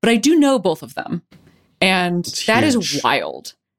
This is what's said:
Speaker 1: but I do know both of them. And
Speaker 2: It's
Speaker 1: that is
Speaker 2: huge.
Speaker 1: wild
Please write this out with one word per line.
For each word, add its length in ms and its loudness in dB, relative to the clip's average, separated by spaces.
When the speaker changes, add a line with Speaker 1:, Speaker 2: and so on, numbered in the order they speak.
Speaker 1:
but 80 4
I 60 4
do 220 4
know 200 4
both 240 -2
of 120 -18
them. 280 -8
And 480 0
Speaker 2:
It's 160 -8
Speaker 1:
that 200 2
is 100 2
Speaker 2:
huge. 280 -2
Speaker 1:
wild 520 -4